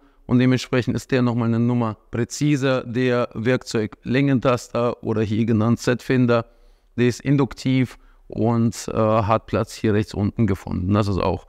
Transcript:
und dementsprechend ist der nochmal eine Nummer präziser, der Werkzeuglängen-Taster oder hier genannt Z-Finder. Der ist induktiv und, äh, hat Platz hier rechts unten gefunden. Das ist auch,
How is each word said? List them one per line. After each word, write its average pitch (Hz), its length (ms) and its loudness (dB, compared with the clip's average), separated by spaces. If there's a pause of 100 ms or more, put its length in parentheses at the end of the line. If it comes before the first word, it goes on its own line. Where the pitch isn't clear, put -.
(260)
und 123 140 4
dementsprechend 127 560 0
ist - 160 -6
der 127 100 2
nochmal 120 240 0
eine 113 140 0
Nummer 117 360 0 (140)
präziser, 131 720 -2
der 120 520 0
Werkzeuglängen-Taster 120 1700 -2
oder 110 180 -2
hier 107 220 0
genannt 110 340 2
Z-Finder. 123 680 0 (500)
Der 120 100 2
ist 120 140 -2
induktiv 131 760 0 (300)
und, 117 600 -2
äh, - 40 -6
hat 110 540 2
Platz 107 280 -2
hier 107 200 0
rechts 107 180 0
unten 104 360 0
gefunden. 92 440 -2
Das 104 140 2
ist 98 120 -2
auch, 87 300 -2